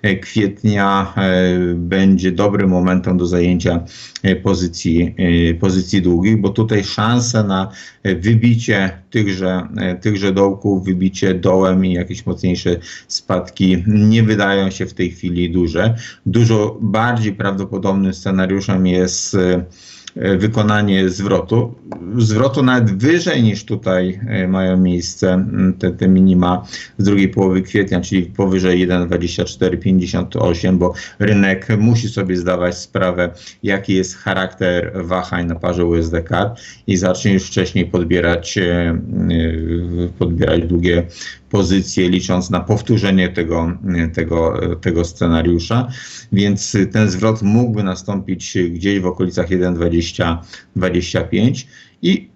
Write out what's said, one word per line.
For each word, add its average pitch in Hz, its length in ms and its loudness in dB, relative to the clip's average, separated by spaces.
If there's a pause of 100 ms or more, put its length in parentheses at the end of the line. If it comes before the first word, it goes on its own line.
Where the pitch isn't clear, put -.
e, 98 140 2
kwietnia, 98 1000 0
e, 90 580 2
będzie 92 580 2
dobrym 98 380 0
momentem 92 460 0
do 87 100 0
zajęcia, 87 580 0 (380)
e, 95 140 2
pozycji, 85 800 0 (360)
e, 85 40 0
pozycji 92 480 0
długich, 92 380 2
bo 98 80 0
tutaj 110 360 0
szanse 113 600 0
na, 95 260 -2 (320)
e, 95 120 0
wybicie 113 760 2 (200)
tychże, 92 680 -2
e, 92 180 -4
tychże 98 380 -2
dołków, 98 520 0
wybicie 95 500 0
dołem 92 500 2
i 92 80 0
jakieś 87 340 -4
mocniejsze 87 500 -2 (320)
spadki 92 760 0
nie 107 360 4
wydają 98 480 2
się 92 160 -6
w - 80 -16
tej 90 160 -2
chwili 87 400 -2
duże. 90 440 0 (320)
Dużo 113 540 2
bardziej 110 520 0
prawdopodobnym 95 840 -2
scenariuszem 95 720 0
jest, 90 480 0
e, 90 300 2 (520)
e, 95 200 0
wykonanie 104 720 2
zwrotu. 101 680 0 (420)
Zwrotu 123 460 2
nawet 117 400 2
wyżej 160 400 2
niż 104 220 0
tutaj, 92 640 -2
e, 95 220 -2
mają 92 280 0
miejsce, 92 560 0
m, 95 460 0
te, 92 120 0
te 95 180 -2
minima 90 560 4 (340)
z 101 60 0
drugiej 98 240 4
połowy 95 340 2
kwietnia, 95 380 0
czyli 90 220 -2
powyżej 92 580 2
jeden 90 260 2
dwadzieścia 87 380 -2
cztery 90 340 -2
pięćdziesiąt 90 580 0
osiem, 90 420 0
bo 87 140 2 (260)
rynek 98 500 2 (100)
musi 117 300 2
sobie 92 280 -2
zdawać 87 420 0
sprawę, 87 520 -2 (320)
jaki 98 320 -2
jest 92 220 -2
charakter 92 760 -2 (120)
wahań 90 420 -2
na 85 80 -4
parze 87 300 -2
U 85 100 2
S 82 160 0
D 82 120 -2
kat 92 380 -4 (260)
i 98 100 0
zacznie 92 360 0
już 92 100 2
wcześniej 90 440 -2
podbierać, 87 720 0
e, 95 40 0
e, 87 360 0 (1200)
podbierać 82 480 0
długie 85 400 2 (440)
pozycje, 95 580 2
licząc 90 420 0
na 87 100 0
powtórzenie 98 680 2
tego, 85 500 -2 (360)
tego, 82 460 0 (200)
tego 85 240 0
scenariusza. 85 840 0 (440)
Więc 101 440 0 (160)
ten 107 160 4
zwrot 107 340 0
mógłby 107 400 2
nastąpić 92 760 -4 (120)
gdzieś 95 300 0
w 90 60 -4
okolicach 90 440 -2
jeden 90 240 0
dwadzieścia 85 680 -2 (340)
dwadzieścia 90 440 0
pięć 110 460 0 (360)
i - 340 -2